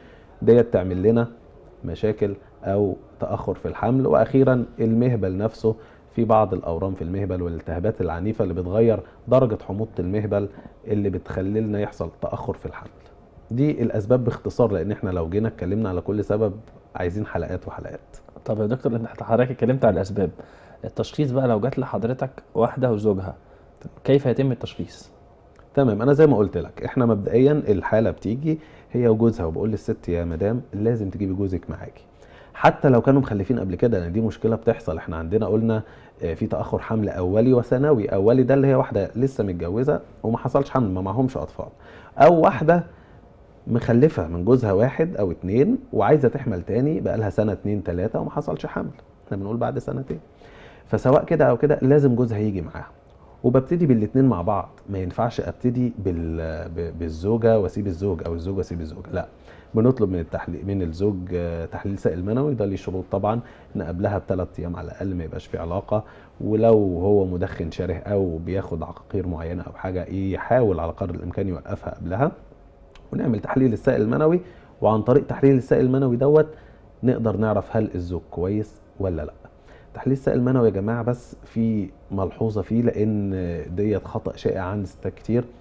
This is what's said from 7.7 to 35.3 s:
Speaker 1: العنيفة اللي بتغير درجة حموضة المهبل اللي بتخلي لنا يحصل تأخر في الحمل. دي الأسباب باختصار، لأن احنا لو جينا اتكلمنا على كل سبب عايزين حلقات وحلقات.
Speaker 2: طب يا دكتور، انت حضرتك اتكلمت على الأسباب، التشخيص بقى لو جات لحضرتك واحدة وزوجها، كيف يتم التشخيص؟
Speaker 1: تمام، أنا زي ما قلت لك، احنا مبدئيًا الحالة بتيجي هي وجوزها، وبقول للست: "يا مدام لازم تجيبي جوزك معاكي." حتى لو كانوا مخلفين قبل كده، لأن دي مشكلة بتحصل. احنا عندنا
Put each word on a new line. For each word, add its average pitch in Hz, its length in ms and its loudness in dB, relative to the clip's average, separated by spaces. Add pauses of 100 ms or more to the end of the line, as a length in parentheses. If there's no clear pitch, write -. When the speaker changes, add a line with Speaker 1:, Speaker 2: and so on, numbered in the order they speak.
Speaker 1:
العنيفة 90 420 -2
اللي 87 120 -2
بتغير 98 460 2 (280)
درجة 123 300 4 (100)
حموضة 104 300 -6
المهبل 101 500 -2 (380)
اللي 101 240 0
بتخلي 95 500 -4
لنا 104 200 -2
يحصل 95 300 -6 (120)
تأخر - 300 -6
في - 140 -12
الحمل. - 240 -16 (600)
دي 135 320 0
الأسباب 113 420 0
باختصار، 110 480 0
لأن 95 200 -2
احنا 101 180 -6
لو 82 180 -2
جينا 104 200 0
اتكلمنا 101 400 -4
على 90 120 -4
كل 101 240 -4
سبب 104 280 0 (440)
عايزين 92 300 -4
حلقات 87 420 -6
وحلقات. - 480 -14 (280)
Speaker 2:
طب 110 160 -2
يا 107 60 0
دكتور، 120 300 -2
انت 113 260 -8
حضرتك 117 280 2
اتكلمت 123 340 0
على 104 100 6
الأسباب، 95 360 -2 (540)
التشخيص 131 460 -4
بقى 131 180 2
لو 107 120 2
جات 120 180 -2
لحضرتك 123 520 -4 (240)
واحدة 120 380 2
وزوجها، 101 420 0 (720)
كيف 139 220 4
يتم 131 260 2
التشخيص؟ - 580 -10 (640)
Speaker 1:
تمام، 113 280 2
أنا 139 100 6
زي 151 140 8
ما 135 100 6
قلت 98 220 2
لك، - 260 -8
احنا 123 220 0
مبدئيًا 113 460 4
الحالة 107 580 2
بتيجي 139 480 -4 (340)
هي 120 160 2
وجوزها، 110 380 2
وبقول 87 240 -4
للست: - 380 -6
"يا 85 160 -2
مدام 98 360 -2 (120)
لازم 104 380 -2
تجيبي 95 240 -4
جوزك 92 360 -4
معاكي." - 340 -14 (500)
حتى 156 340 4
لو 120 120 6
كانوا 139 200 4
مخلفين 107 380 -2
قبل 90 160 -4
كده، 113 240 2
لأن 85 140 -4
دي 110 80 -2
مشكلة 110 360 0
بتحصل. 107 400 -2
احنا 82 200 -8
عندنا 90 300 -2